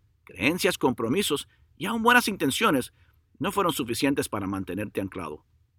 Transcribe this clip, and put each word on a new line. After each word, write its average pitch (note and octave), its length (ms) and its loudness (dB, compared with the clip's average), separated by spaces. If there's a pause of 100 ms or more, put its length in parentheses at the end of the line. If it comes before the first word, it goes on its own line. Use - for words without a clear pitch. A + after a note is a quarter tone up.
(260)
creencias, F3 520 0
compromisos C#3 680 0 (300)
y F3 80 -8
aún A3+ 180 -2
buenas A#3+ 240 6
intenciones E3 640 2 (480)
no F3+ 140 -2
fueron F#3+ 180 2
suficientes C3 560 0
para G2+ 200 -6
mantenerte G2 520 -6
anclado. F2 460 -8 (340)